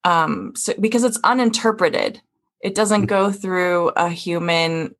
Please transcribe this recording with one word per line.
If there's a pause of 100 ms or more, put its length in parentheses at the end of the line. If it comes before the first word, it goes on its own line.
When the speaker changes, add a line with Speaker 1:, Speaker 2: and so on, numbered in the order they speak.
Speaker 1:
Um,
so,
because
it's
uninterpreted, (400)
it
doesn't
Speaker 2:
Mm.
Speaker 1:
go
through
a
human